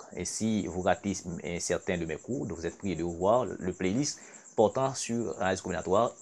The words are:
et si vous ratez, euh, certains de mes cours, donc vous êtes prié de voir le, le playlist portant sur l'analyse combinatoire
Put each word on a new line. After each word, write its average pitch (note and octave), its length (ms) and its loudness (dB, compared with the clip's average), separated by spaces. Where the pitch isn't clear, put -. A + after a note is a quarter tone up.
et F2 120 -6
si G#2+ 420 0
vous E2+ 160 -2
ratez, F#2 320 2
euh, E2 140 -4
certains F2 400 -2
de E2 60 -2
mes D#2+ 120 -4
cours, C3+ 300 -6
donc D#2+ 120 -6
vous E2 80 -4
êtes D#2+ 120 -6
prié F#2+ 160 -2
de D#2+ 80 -2
voir F2+ 420 2
le, F2+ 140 -4
le F2+ 140 -2
playlist G2+ 480 -2
portant C3+ 400 4
sur A#2 440 -4
l'analyse F#2+ 240 0
combinatoire F#2 600 2